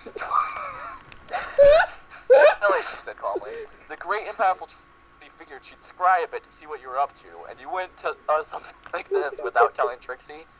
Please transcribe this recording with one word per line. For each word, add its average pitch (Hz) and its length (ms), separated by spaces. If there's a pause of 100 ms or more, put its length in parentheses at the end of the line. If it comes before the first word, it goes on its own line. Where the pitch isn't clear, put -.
<laughs> - 1200 (1400)
Twilight, 202 280
she - 140
said 107 140
calmly, 104 340 (380)
the 156 80
great - 300
and 202 80
powerful 185 320
Trixie - 720
figured 147 260
she'd - 160
scry 180 440
a 156 40
bit 117 160
to - 80
see - 140
what 151 160
you 127 60
were 127 120
up - 160
to, - 120 (220)
and 123 100
you 135 120
went 180 260
to, 156 180 (140)
uh, 156 140
something - 300 (200)
like 175 160
this - 340
without 120 320
telling 123 240
Trixie? 151 460 (140)